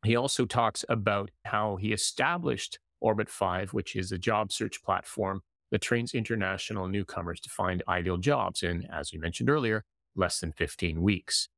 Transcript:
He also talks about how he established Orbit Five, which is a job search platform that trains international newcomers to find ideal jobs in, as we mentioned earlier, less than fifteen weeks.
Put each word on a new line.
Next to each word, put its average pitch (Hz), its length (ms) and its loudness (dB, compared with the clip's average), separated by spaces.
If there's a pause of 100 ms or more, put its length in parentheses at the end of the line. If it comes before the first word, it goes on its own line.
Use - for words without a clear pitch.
He 113 100 6
also 139 320 2
talks 117 420 2
about 104 440 2 (140)
how 104 300 0
he 107 160 0
established - 840 -2 (220)
Orbit 107 280 2
Five, 95 460 -2
which 95 220 -4
is 95 160 -2
a 92 60 -4
job 104 340 0
search - 320 -4
platform 95 580 -2 (300)
that 107 80 2
trains 120 340 0
international 101 720 0
newcomers 92 540 -4
to - 100 -14
find 90 380 0
ideal 90 300 2
jobs 113 440 0
in, 87 300 0
as 76 200 -6
we 82 60 -8
mentioned 87 320 0
earlier, 113 340 2 (300)
less 90 240 2
than 80 140 -4
fifteen 80 500 -2
weeks. - 560 2